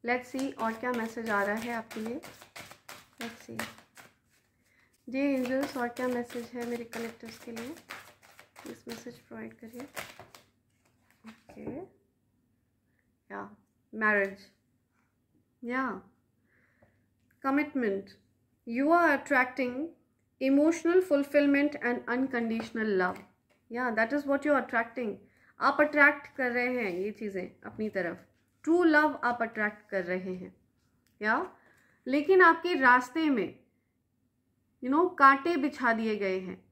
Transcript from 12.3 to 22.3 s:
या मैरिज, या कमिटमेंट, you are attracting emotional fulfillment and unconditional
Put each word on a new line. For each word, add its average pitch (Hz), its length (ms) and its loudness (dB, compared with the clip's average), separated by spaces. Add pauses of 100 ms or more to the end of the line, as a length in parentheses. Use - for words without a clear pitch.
या 202 200 -12 (400)
मैरिज, 208 420 0 (1300)
या 240 380 -6 (1400)
कमिटमेंट, 269 680 -2 (600)
you 262 220 0
are 339 260 6
attracting 254 680 -2 (580)
emotional 330 580 4 (100)
fulfillment 285 600 4 (140)
and 240 120 0 (120)
unconditional 226 800 -2 (120)